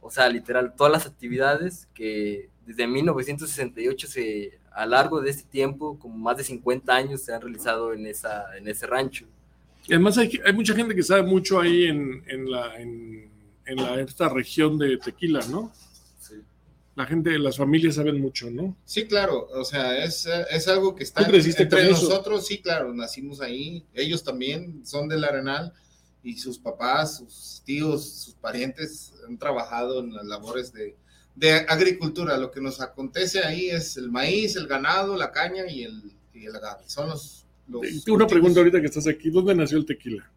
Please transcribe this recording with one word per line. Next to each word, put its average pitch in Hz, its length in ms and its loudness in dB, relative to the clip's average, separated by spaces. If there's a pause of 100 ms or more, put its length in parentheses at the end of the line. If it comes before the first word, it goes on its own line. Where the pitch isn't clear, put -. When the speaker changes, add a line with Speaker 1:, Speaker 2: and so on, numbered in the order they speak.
Speaker 1:
o 117 100 -20
sea, 127 180 6
literal, 123 460 0
todas 147 180 6
las 160 140 2
actividades 139 880 -2
que 104 540 -6 (180)
desde 117 200 -4
mil 135 180 0
novecientos 143 460 -2
sesenta 123 300 -6
y 117 80 0
ocho 131 180 -6
se, 107 520 -6 (140)
a 107 140 -6
largo 135 340 4
de 135 100 -2
este 143 120 -8
tiempo, 139 560 -4
como 113 180 -16
más 117 200 -2
de 135 80 -8
cincuenta 127 500 -2
años, 135 280 0
se 117 120 -8
han 117 60 -8
realizado 113 520 -4
en 107 140 -8
esa, 104 500 -10
en 104 120 -12
ese 107 180 -8
rancho. 131 400 -4 (640)
Speaker 2:
Y - 40 2
además 185 260 6
hay, - 280 2
hay 202 60 6
mucha 220 220 2
gente 220 200 0
que 180 80 2
sabe 190 200 6
mucho 185 380 4
ahí 175 260 4
en, 143 420 -2
en 131 220 -8
la, 120 300 -6
en, 113 480 -14 (380)
en 131 100 -8
la, 127 240 -2
esta 135 280 -2
región 151 500 2
de 135 200 2
Tequila, 151 420 -2 (100)
¿no? 220 220 -6 (480)
Speaker 1:
Sí. - 160 -20 (580)
Speaker 2:
La 131 120 -6
gente, 160 340 0
las 135 160 0
familias 147 400 4
saben 147 240 0
mucho, 127 300 -6
¿no? 175 340 -6
Speaker 3:
Sí, 214 220 -6
claro, 196 460 0
o 131 120 -6
sea, 131 400 -2
es, 165 220 -6 (240)
es 160 180 -2
algo 190 260 2
que 143 80 -10
está - 220 2
Speaker 2:
¿Tú 196 80 4
creciste 170 320 8
Speaker 3:
entre 185 220 6
Speaker 2:
con 190 80 8
eso? 165 140 4
Speaker 3:
nosotros, 196 380 0
sí, - 140 -6
claro, 143 340 -4
nacimos 135 460 -10
ahí, 139 440 -8 (100)
ellos 156 280 -2
también 143 640 -8
son 147 220 -6
del 156 160 -2
Arenal, 143 480 -4 (500)
y 120 140 -12
sus 123 220 -10
papás, 135 580 -2
sus - 480 -20
tíos, 147 420 -2
sus - 280 -16
parientes 131 800 -10 (120)
han 120 120 -14
trabajado 127 640 -4
en 120 140 -10
las 104 120 -14
labores 120 440 -8
de, 107 240 -12 (400)
de 156 180 4 (140)
agricultura. 160 680 0
Lo 127 140 -4
que 135 100 -12
nos 135 220 -8
acontece 180 600 -4
ahí 175 280 -2
es 170 260 -4
el 123 140 -8
maíz, 180 460 0
el 160 100 -6
ganado, 175 500 0
la 151 160 -4
caña 180 340 -4
y 135 180 -10
el, 107 280 -16 (220)
y 110 100 -20
el 110 100 -14
agave. 104 340 -14
Son 147 200 -6
los, - 380 -12 (200)
los 120 180 -8
Speaker 2:
Eh, - 20 -6
una 160 80 -8
Speaker 3:
cultivos. 202 360 4
Speaker 2:
pregunta 175 300 8
ahorita 175 200 8
que 147 80 0
estás 151 180 -2
aquí: 156 240 0
¿dónde 185 240 4
nació 156 240 2
el 151 80 0
tequila? 117 500 -8